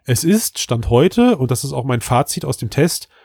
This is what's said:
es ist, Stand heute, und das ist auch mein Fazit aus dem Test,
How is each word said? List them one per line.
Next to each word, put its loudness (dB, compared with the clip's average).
es 0
ist, 0
Stand -4
heute, 4
und 0
das -4
ist -8
auch -6
mein -2
Fazit -2
aus -6
dem -6
Test, -2